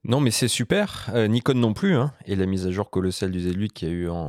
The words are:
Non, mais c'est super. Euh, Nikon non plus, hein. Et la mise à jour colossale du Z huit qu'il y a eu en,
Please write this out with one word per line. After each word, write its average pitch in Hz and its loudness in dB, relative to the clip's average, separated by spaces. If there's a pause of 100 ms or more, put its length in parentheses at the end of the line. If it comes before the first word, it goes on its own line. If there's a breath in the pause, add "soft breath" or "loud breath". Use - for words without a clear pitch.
Non, 127 2
mais 127 4
c'est - 0
super. - -2
Euh, 113 4
Nikon 120 2
non 120 2
plus, 190 2
hein. 135 2 (140)
Et 101 -2
la 95 2
mise 92 -2
à 92 0
jour 101 -4
colossale 92 -2
du 90 -4
Z 90 -2
huit 107 -4
qu'il - -8
y - -2
a 87 -4
eu 87 -4
en, 85 -4